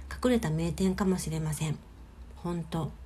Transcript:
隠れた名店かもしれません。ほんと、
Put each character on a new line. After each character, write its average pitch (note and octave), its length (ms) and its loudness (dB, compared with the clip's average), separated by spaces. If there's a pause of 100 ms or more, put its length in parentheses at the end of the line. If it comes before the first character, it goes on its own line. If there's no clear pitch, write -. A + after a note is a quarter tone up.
(220)
隠 B3+ 80 6
れ A#3 80 6
た E3+ 100 0
名 E3 220 2
店 F#3+ 240 2
か G3 100 0
も F#3 140 4
し - 100 -6
れ D#3+ 100 -2
ま D#3 140 0
せ D#3 160 -2
ん。 D3+ 80 -2 (600)
ほ F3 160 -4
ん E3+ 100 -2
と、 D#3+ 280 -2 (140)